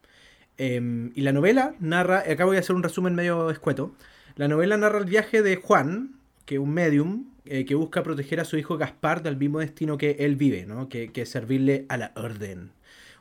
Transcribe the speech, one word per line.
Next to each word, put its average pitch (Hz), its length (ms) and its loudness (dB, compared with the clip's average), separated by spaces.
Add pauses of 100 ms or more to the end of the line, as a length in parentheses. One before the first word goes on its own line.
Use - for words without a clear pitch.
(560)
Em, 120 580 -4
y 139 80 -4
la 139 100 2
novela 247 460 4
narra, 180 500 2
acá 156 160 0
voy 190 120 4
a 185 40 2
hacer 185 140 0
un 180 80 0
resumen 180 320 0
medio 170 360 0
escueto, 156 440 -4 (420)
la 143 120 0
novela 170 280 4
narra 208 220 4
el 202 60 0
viaje 214 380 4
de 190 140 4
Juan, 185 600 2 (280)
que 143 120 -6
es 135 40 0
un 143 140 -2
medium, 170 520 2 (180)
eh, 135 200 -4
que 139 100 -2
busca 160 280 0
proteger 156 380 -4
a 165 40 -2
su 160 140 -4
hijo 156 180 -4
Gaspar 156 460 -2
del 151 140 -4
mismo 143 240 0
destino 156 360 -4
que 147 240 0
él 143 160 2
vive, 117 300 0
¿no? 120 220 -10
Que, 117 240 -10
que 123 100 -6
es 113 80 -8
servirle 135 580 0
a 127 80 -4
la 113 200 -8
orden. 101 560 -10 (480)